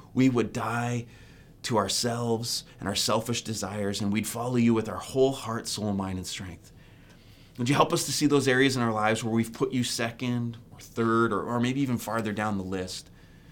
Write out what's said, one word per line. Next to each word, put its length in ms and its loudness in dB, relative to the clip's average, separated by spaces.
we 160 6
would 240 2
die 540 -4
to 140 0
ourselves 880 0
and 80 -4
our 80 -2
selfish 460 0
desires, 580 -4
and 120 0
we'd 140 0
follow 300 -4
you 180 6
with 140 0
our 80 -6
whole 360 2
heart, 360 -6
soul, 240 -4
mind, 260 -2
and 80 -8
strength. 460 -12
Would 120 -2
you 80 4
help 160 4
us 140 -2
to 60 -4
see 140 0
those 220 4
areas 260 4
in 80 0
our 100 2
lives 300 2
where 100 -2
we've 200 0
put 200 -2
you 120 0
second 720 -4
or 80 -20
third 520 2
or, 100 0
or 180 -2
maybe 200 0
even 180 0
farther 340 -4
down 260 -2
the 60 -4
list? 460 -6